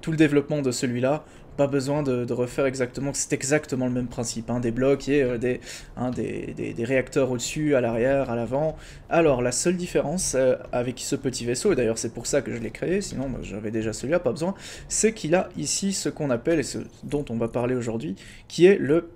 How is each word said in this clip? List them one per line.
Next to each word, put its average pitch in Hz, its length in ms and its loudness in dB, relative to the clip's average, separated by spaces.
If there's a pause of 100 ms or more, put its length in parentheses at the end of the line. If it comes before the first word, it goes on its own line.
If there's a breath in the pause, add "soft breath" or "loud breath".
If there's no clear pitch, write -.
tout 165 120 -4
le 160 40 0
développement 147 460 4
de 131 80 2
celui-là, 127 540 0 (320 loud breath)
pas 143 100 4
besoin 139 380 0
de, 123 200 0
de 120 80 -4
refaire 123 340 0
exactement, 131 480 -2
c'est - 180 -4
exactement 135 540 0
le 123 60 0
même 123 140 -2
principe, 117 440 -6
hein, 123 100 0
des 117 100 0
blocs 135 380 2
et, 139 160 4
euh, 123 140 0
des, 123 220 0 (360 loud breath)
hein, 127 160 -2
des, 104 440 -6
des, 107 160 -6
des 113 120 -4
réacteurs 131 480 2
au-dessus, 147 420 0
à 127 60 6
l'arrière, 123 500 2
à 117 60 0
l'avant. 131 400 -2 (340 loud breath)
Alors 147 320 4
la 123 80 2
seule 180 260 0
différence, 170 600 -2
euh, 127 180 6 (160)
avec 123 300 -4
ce - 160 -2
petit 123 280 -4
vaisseau, 123 280 0
et - 20 4
d'ailleurs 113 240 2
c'est 113 160 -6
pour 120 140 -8
ça 147 120 2
que 117 140 -6
je 117 40 -6
l'ai 110 120 -6
créé, 175 300 -2
sinon, 135 280 -6
bah, 117 140 -6
j'avais 104 300 -6
déjà 110 200 0
celui-là, 151 280 0
pas 131 100 0
besoin, 170 240 -2 (340 loud breath)
c'est 220 260 2
qu'il 160 200 0
a 185 220 2
ici 180 360 -2
ce - 160 -2
qu'on 143 220 -2
appelle, 143 300 2
et 120 40 0
ce - 140 -6 (240)
dont 143 260 -4
on 113 80 -4
va 113 120 0
parler 123 260 0
aujourd'hui, 120 400 -2 (320 loud breath)
qui 170 200 6
est 196 120 10
le 151 380 2